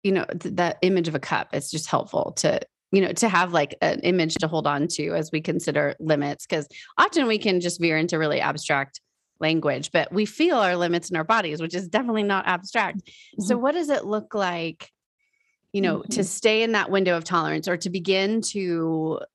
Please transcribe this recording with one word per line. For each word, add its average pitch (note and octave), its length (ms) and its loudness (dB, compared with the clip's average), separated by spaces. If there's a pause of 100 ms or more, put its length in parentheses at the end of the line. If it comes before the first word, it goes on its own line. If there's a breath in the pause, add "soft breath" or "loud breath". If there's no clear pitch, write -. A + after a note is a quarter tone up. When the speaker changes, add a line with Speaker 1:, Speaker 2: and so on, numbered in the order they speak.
Speaker 1:
you G3 80 2
know, F#3 140 2
th-, - 300 -8
that F3 260 0
image F3+ 260 2
of D3+ 80 -4
a C#3 40 -2
cup. - 340 -2
It's - 180 -6
just D#3+ 180 -6
helpful - 480 -2
to, - 220 2 (320)
you G3 100 6
know, F3+ 120 0
to A3+ 160 0
have, F3 240 2
like, D3 280 2
an D#3+ 200 2
image E3 340 2
to D#3+ 120 -2
hold D#3 200 -2
on C#3+ 220 0
to E3 240 -4
as D#3+ 180 -2
we D#3 100 -2
consider D3+ 580 -2
limits, C#3+ 460 -2
'cause D#3 220 -4 (320 loud breath)
often E4 260 4
we G#3+ 140 2
can F#3 200 2
just F3 220 -4
veer D#3+ 160 2
into E3 220 0
really D3 200 2
abstract C#3+ 600 -2 (400)
language, D3+ 520 0
but D#3+ 200 0
we G#3 140 2
feel D#4 320 2
our F3+ 200 4
limits E3+ 320 0
in F3+ 80 -2
our D#3+ 60 -2
bodies, E3 380 0
which E3 140 -6
is F3+ 120 -4
definitely A3 360 0
not G3 240 0
abstract. F#3 540 -2 (380 loud breath)
So G#3 160 0
Speaker 2:
Mm-hmm. A#3+ 80 -2
Speaker 1:
what C#4+ 100 2
does D#4+ 160 -2
it C#4 160 0
look G#3 280 -4
like, F3 560 -4 (840)
you G3+ 80 0
know, E3+ 220 0
to - 40 -14
Speaker 2:
Mm-hmm. A#3 140 -2
Speaker 1:
stay A3 420 2
in A3+ 100 0
that G3+ 180 2
window F3+ 260 4
of E3 60 -4
tolerance D#3 440 0
or F#3 100 0
to F3 120 -6
begin G3 520 0
to E3 760 -2 (160)